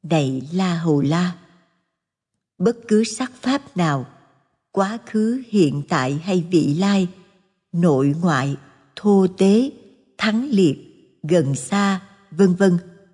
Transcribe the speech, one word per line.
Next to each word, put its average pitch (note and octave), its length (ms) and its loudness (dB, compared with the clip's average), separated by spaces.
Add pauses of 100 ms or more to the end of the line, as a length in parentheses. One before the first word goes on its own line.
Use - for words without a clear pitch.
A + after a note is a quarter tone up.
Này C#3 500 -2
La F3+ 260 -2
Hầu D#3+ 220 0
La, E3+ 380 -2 (1200)
bất A3+ 180 0 (120)
cứ G#3+ 160 4
sắc - 300 -8
pháp C#4 420 -4
nào, D3 300 -2 (680)
quá G#3 340 -2
khứ, A3+ 420 -2
hiện C#3+ 400 2
tại C#3 260 -2
hay F3 360 -2
vị D3+ 240 2
lai, F#3+ 340 0 (640)
nội C#3+ 480 2
ngoại, C#3 360 -2 (400)
thô G3 300 2
tế, G3 440 2 (480)
thắng A3 320 -2
liệt, F#3+ 280 2 (440)
gần D3+ 320 0
xa, G3 540 -4 (220)
vân F3+ 240 2
vân F3+ 240 2 (360)